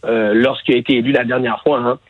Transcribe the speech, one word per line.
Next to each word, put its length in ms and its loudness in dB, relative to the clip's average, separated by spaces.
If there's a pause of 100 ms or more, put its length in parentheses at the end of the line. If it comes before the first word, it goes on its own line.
euh, 300 0
lorsqu'il 400 2
a 40 4
été 180 0
élu 160 0
la 120 2
dernière 380 -4
fois. 160 0
Hein. 200 -2 (120)